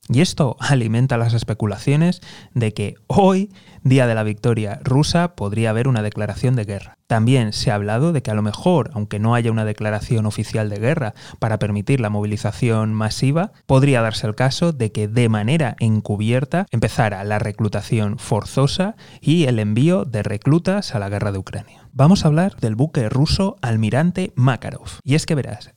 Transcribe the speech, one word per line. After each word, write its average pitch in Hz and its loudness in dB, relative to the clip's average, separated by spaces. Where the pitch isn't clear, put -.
Y 127 4
esto 151 0
alimenta 120 2
las 113 2
especulaciones 139 0
de 113 0
que 101 -6
hoy, 190 2
día 131 4
de 113 2
la 110 0
victoria 107 -2
rusa, 156 0
podría 110 -2
haber 120 0
una 113 0
declaración 107 -2
de 113 -2
guerra. 98 -10
También 113 2
se - -2
ha 104 0
hablado 113 0
de 131 0
que - -6
a - -2
lo 107 0
mejor, 120 0
aunque 104 -6
no 117 2
haya 117 0
una 110 -2
declaración 107 -2
oficial 107 -4
de 101 -8
guerra 123 -2
para 107 -2
permitir 104 0
la 110 -2
movilización 107 -2
masiva, 131 0
podría 135 4
darse 110 -2
el 107 -4
caso 131 0
de 113 -4
que 107 -2
de 120 2
manera 110 0
encubierta 113 0
empezara 104 -2
la 104 -2
reclutación 104 -2
forzosa 139 -2
y 160 2
el 123 2
envío 139 2
de 104 -4
reclutas 160 0
a 107 0
la 98 -4
guerra 101 -2
de 95 -4
Ucrania. - -12
Vamos 151 6
a 165 4
hablar 170 2
del 110 -2
buque 127 0
ruso 175 0
Almirante 123 0
Makarov. - -2
Y 135 2
es 160 0
que 160 -2
verás, 117 -6